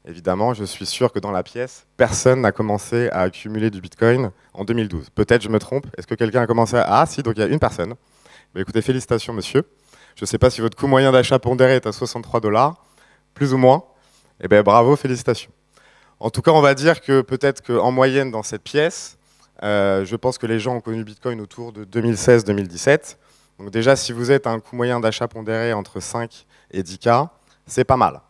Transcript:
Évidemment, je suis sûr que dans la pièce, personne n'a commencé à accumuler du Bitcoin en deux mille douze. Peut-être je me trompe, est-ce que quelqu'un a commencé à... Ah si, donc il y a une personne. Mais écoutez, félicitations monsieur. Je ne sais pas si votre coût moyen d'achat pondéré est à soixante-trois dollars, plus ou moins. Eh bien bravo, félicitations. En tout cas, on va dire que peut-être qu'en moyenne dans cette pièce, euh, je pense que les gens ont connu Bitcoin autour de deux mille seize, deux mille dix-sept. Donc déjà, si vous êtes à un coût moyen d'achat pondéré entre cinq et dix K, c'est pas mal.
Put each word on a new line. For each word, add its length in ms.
Évidemment, 480
je 120
suis 200
sûr 280
que 80
dans 100
la 120
pièce, 440
personne 460
n'a 100
commencé 600
à 80
accumuler 500
du 100
Bitcoin 520
en 120
deux 100
mille 140
douze. 260
Peut-être 260
je 80
me 100
trompe, 280
est-ce 100
que 100
quelqu'un 260
a 40
commencé 300
à... 80
Ah 60
si, 160
donc 140
il 40
y 40
a 20
une 140
personne. 340
Mais 60
écoutez, 220
félicitations 500
monsieur. 320
Je 80
ne 20
sais 100
pas 140
si 100
votre 160
coût 120
moyen 240
d'achat 260
pondéré 380
est 100
à 60
soixante-trois 480
dollars, 440
plus 220
ou 20
moins. 280
Eh 80
bien 140
bravo, 340
félicitations. 560
En 100
tout 140
cas, 80
on 100
va 140
dire 260
que 220
peut-être 420
qu'en 280
moyenne 400
dans 100
cette 200
pièce, 540
euh, 420
je 120
pense 200
que 100
les 120
gens 160
ont 60
connu 240
Bitcoin 360
autour 320
de 120
deux 160
mille 180
seize, 260
deux 80
mille 140
dix-sept. 520
Donc 120
déjà, 240
si 180
vous 200
êtes 160
à 20
un 80
coût 160
moyen 240
d'achat 300
pondéré 440
entre 280
cinq 440
et 100
dix 160
K, 100
c'est 180
pas 120
mal. 340